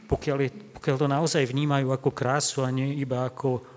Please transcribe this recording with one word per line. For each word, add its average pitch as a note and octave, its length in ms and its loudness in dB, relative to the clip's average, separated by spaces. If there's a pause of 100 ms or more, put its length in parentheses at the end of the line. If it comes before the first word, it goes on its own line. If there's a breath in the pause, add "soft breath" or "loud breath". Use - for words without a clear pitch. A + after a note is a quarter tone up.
pokiaľ C#3 360 0
je, B2 40 -2 (280)
pokiaľ C#3 200 0
to C#3+ 120 2
naozaj D3+ 400 2
vnímajú C#3 440 2
ako C3+ 200 0
krásu C3+ 520 0
a B2+ 80 -2
nie C3+ 280 -2
iba B2+ 260 -2
ako B2+ 340 -2 (160 loud breath)